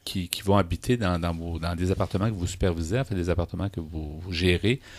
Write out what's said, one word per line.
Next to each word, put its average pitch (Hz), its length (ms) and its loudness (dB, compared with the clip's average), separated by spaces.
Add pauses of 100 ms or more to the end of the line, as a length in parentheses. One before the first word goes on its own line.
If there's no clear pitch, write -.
qui, 90 240 -4
qui - 140 -4
vont 101 160 6
habiter 90 400 0
dans, 90 200 2
dans 85 140 0
vos, 82 260 -4
dans 82 160 -2
des 90 160 2
appartements 95 380 2
que 110 60 -2
vous 90 120 -2
supervisez, 87 540 0
en 135 40 -2
fait, 107 100 -6
des 90 160 0
appartements 87 400 0
que 87 100 -6
vous, 78 400 -6
vous 92 140 -8
gérez, 92 480 2 (160)